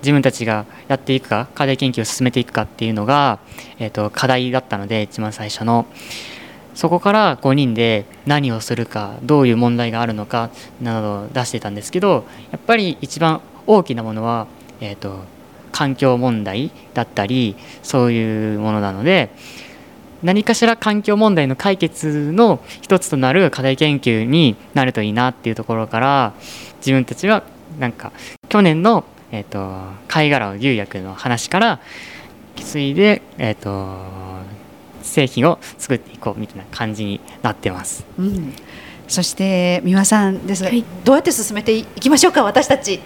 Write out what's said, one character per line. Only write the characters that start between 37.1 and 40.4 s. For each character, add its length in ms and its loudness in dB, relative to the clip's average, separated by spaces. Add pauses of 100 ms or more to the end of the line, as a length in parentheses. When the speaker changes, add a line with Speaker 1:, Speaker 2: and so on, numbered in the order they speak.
Speaker 1:
な 100 0
っ 40 -6
て 140 -4
ま 140 -10
す。 220 -10 (120)
Speaker 2:
う 40 -4
ん。 320 -4 (560)
そ 120 -2
し 120 -2
て 500 0
三 120 2
輪 100 4
さ 240 4
ん 180 -4